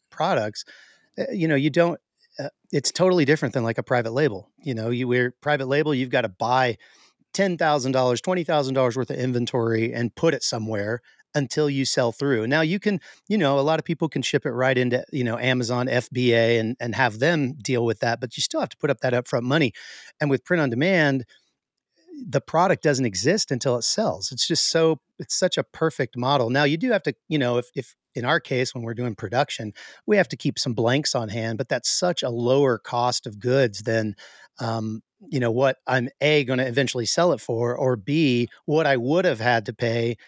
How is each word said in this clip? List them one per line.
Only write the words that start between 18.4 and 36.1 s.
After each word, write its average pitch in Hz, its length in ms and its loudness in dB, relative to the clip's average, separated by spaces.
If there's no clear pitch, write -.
still - 180 -4
have 220 80 -2
to - 80 -20
put 143 140 -2
up 131 100 -2
that 127 140 0
upfront 123 300 -2
money. 135 280 2
And 151 80 0
with 135 160 0
print 175 160 0
on 143 80 2
demand, 139 560 2
the 139 160 -2
product 175 400 0
doesn't 139 240 2
exist 113 440 0
until 123 260 0
it 120 60 -4
sells. 147 480 -2
It's - 160 -4
just - 220 0
so, 160 320 2
it's - 160 -8
such - 220 0
a - 80 0
perfect - 540 -4
model. 127 320 2
Now 135 140 2
you 147 120 2
do 240 160 0
have 202 120 0
to, 139 100 -2
you 156 100 0
know, 123 180 0
if, 123 180 -2
if - 200 -10
in 120 120 -6
our 151 140 2
case, 127 340 -2
when 120 100 -10
we're 117 80 -6
doing 117 220 -4
production, 110 580 -4
we 208 120 4
have 180 100 2
to - 80 -10
keep - 220 -4
some - 160 -2
blanks 123 400 0
on 117 160 -4
hand, 113 260 -4
but 117 140 -6
that's 123 180 -4
such - 340 -2
a 139 60 -2
lower 123 480 2
cost 120 500 -2
of 104 140 -12
goods 120 440 2
than, 110 300 0
um, 113 420 -4
you 139 100 -2
know, 120 100 2
what 131 360 2
I'm, 127 240 0